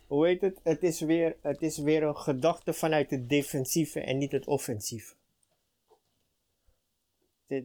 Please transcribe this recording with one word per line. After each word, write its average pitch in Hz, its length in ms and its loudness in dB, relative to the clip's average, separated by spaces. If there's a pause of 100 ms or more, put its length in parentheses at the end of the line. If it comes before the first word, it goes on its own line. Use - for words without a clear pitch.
hoe 143 200 2
heet 180 140 2
het? 190 220 -2
Het 160 200 0
is 170 180 0
weer, 160 420 2
het 143 200 -4
is 156 160 -2
weer 151 240 2
een 151 140 0
gedachte 156 560 0
vanuit 156 380 2
het 127 180 -4
defensieve 143 720 0
en 131 180 -2
niet 139 140 -2
het 135 140 -2
offensieve. 117 680 -4 (2250)
Dit, 135 180 -4